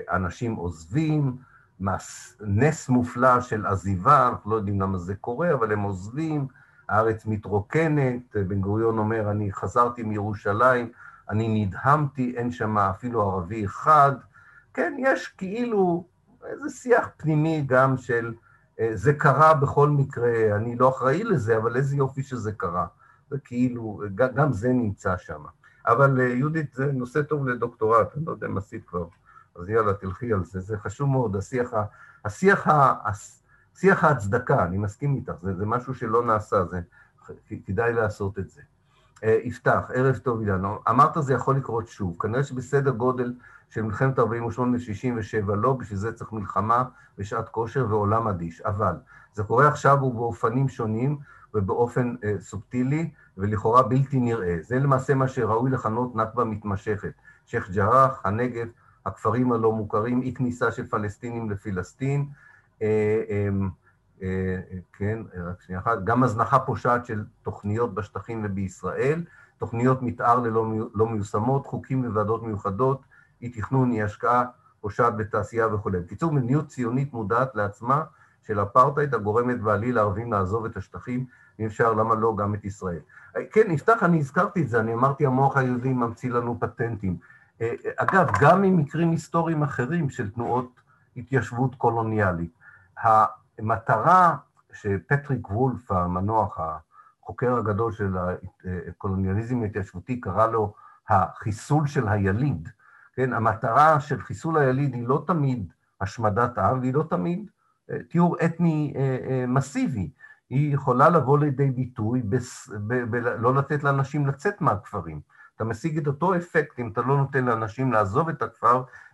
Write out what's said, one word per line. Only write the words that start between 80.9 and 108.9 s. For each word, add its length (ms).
אם 60
אפשר, 280
למה 220
לא 220
גם 160
את 120
ישראל. 340
אה, 40
כן, 200
יפתח, 320
אני 160
הזכרתי 420
את 80
זה, 100
אני 140
אמרתי, 320
"המוח 320
היהודי 360
ממציא 380
לנו 280
פטנטים." 580
אה, 120
אה, 120
אגב, 300
גם 200
ממקרים 500
היסטוריים 520
אחרים 460
של 220
תנועות 500
התיישבות 580
קולוניאלית, 800
המטרה 1400
שפטריק 760
וולף 420
המנוח, 680
החוקר 960
הגדול 340
של 260
הקולוניאליזם 720
ההתיישבותי, 600
קרא 260
לו 260
החיסול 800
של 200
היליד, 640
כן? 180
המטרה 640
של 220
חיסול 360
היליד 360
היא 140
לא 200
תמיד 460
השמדת 560
עם, 220
והיא 140
לא 160
תמיד 400
אה, 60
טיהור 360
אתני, 500